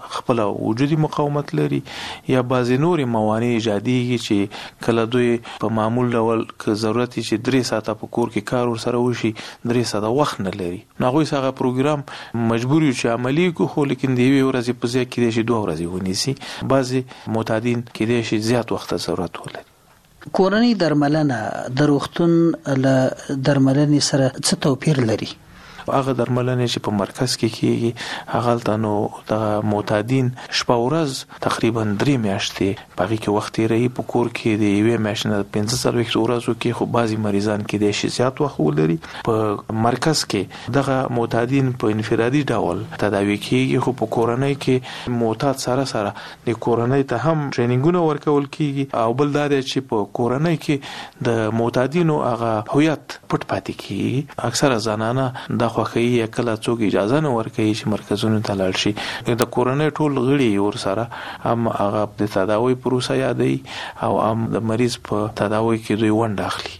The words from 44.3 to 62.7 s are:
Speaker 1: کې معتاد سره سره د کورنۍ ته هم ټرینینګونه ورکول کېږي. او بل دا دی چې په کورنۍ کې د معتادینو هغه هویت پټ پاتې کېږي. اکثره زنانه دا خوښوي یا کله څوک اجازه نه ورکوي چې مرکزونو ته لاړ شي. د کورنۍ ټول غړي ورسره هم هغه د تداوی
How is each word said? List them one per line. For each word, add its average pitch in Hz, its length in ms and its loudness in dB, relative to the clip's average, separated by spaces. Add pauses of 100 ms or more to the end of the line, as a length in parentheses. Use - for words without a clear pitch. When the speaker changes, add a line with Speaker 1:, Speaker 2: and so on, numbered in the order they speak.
Speaker 1:
کې 127 600 -2
معتاد 127 420 0
سره 131 300 0
سره 101 180 -2 (380)
د 110 160 -2
کورنۍ 123 480 2
ته 113 100 -2
هم 151 240 0
ټرینینګونه 131 560 2
ورکول 147 400 2
کېږي. 139 400 -2 (160)
او 117 220 2
بل 147 160 0
دا 147 160 0
دی 135 80 2
چې 131 260 -4
په 104 180 0 (140)
کورنۍ 139 420 2
کې 151 120 0 (560)
د 113 320 0
معتادینو 143 680 2
هغه 117 240 0 (240)
هویت 151 500 0
پټ - 140 -2 (100)
پاتې 98 220 -4 (100)
کېږي. 110 380 -2 (300)
اکثره 123 380 2
زنانه 117 380 0 (220)
دا 113 220 0
خوښوي 120 480 2
یا 113 60 2 (100)
کله 120 180 0 (100)
څوک 120 220 0
اجازه 98 400 2
نه 143 100 0
ورکوي 110 380 0
چې 113 180 -2
مرکزونو 107 560 0
ته 104 140 0
لاړ 92 200 0
شي. 107 100 2 (500)
د - 20 6 (120)
کورنۍ 139 440 2
ټول 147 240 2
غړي 135 260 4 (140)
ورسره 104 420 -2 (400)
هم 117 300 0
هغه 104 260 0 (200)
د 104 120 -2
تداوی 107 420 2 (100)